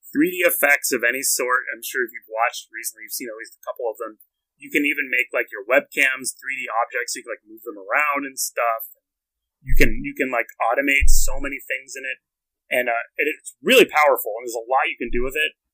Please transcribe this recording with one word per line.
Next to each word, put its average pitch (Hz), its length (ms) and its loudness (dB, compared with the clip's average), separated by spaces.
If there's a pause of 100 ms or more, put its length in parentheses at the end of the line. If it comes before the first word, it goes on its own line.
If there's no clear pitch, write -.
three 160 240 0
D 180 160 0
effects 143 480 0
of 117 80 -2
any 123 220 0
sort. 127 420 -2
I'm 117 160 -14
sure 127 240 -4
if - 80 -18
you've - 160 -20
watched 113 400 -4
recently, 110 380 -14
you've - 80 -10
seen 131 100 -10
at 110 80 -12
least 110 240 -18
a - 60 -18
couple 123 260 -6
of 110 80 -12
them. 110 240 -12 (320)
You 143 160 -20
can 147 160 0
even 143 240 -4
make, 127 240 -2
like, 123 160 -4
your 104 160 -14
webcams 131 720 0
three 131 240 -12
D 120 80 -10
objects. 117 400 -4
So 135 80 -8
you 120 80 -18
can, - 80 -10
like, - 80 -20
move 110 240 -20
them 110 80 -12
around 139 480 -4
and 135 160 -12
stuff. 113 480 -4 (720)
You - 200 2
can, 123 240 4
you 143 80 -8
can, 143 160 -2
like, 120 320 -2
automate 139 480 2
so - 320 8
many 139 200 -8
things 135 360 -12
in 135 120 -14
it. 131 120 -10 (520)
And, 123 160 0
uh, 117 160 -2 (160)
it, 147 80 0
it's - 320 -10
really 202 280 6
powerful, 139 520 2
and 123 80 -12
there's 113 120 -8
a 113 40 -12
lot 127 280 0
you - 80 -12
can 120 120 -6
do 120 120 0
with 135 120 -4
it. 156 240 -4 (140)